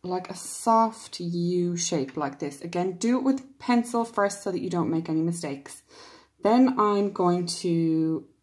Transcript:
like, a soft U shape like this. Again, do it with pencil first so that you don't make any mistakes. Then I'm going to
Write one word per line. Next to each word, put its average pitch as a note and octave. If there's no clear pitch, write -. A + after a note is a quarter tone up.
like, F3+
a F#3+
soft -
U F3
shape D3+
like C#3
this. C#3+
Again, F3+
do A#3
it C4
with C4+
pencil A#3
first G3+
so G3
that F3+
you F#3
don't E3+
make E3
any D#3+
mistakes. D#3+
Then B3+
I'm G#3
going F3+
to D#3+